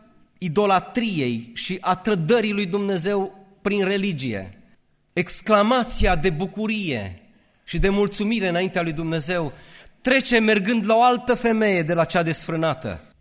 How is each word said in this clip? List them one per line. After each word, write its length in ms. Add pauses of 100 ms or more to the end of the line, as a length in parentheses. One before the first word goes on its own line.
(380)
idolatriei 1160
și 280
a 140
trădării 580
lui 120
Dumnezeu 800 (140)
prin 240
religie, 720 (560)
exclamația 1000
de 140
bucurie 920 (420)
și 160
de 100
mulțumire 580
înaintea 340
lui 120
Dumnezeu 600 (480)
trece 380
mergând 460
la 100
o 80
altă 320
femeie 480
de 100
la 120
cea 180
desfrânată. 760 (200)